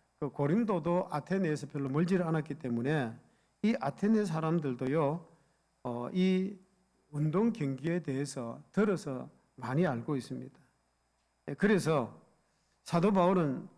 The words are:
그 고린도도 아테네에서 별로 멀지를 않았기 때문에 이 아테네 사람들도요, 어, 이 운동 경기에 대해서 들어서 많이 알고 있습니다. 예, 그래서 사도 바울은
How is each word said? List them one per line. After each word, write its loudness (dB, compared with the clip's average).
그 -2
고린도도 0
아테네에서 -2
별로 -4
멀지를 2
않았기 -2
때문에 -2
이 2
아테네 2
사람들도요, 0
어, -6
이 2
운동 0
경기에 -2
대해서 -6
들어서 0
많이 0
알고 -2
있습니다. -10
예, -6
그래서 2
사도 2
바울은 2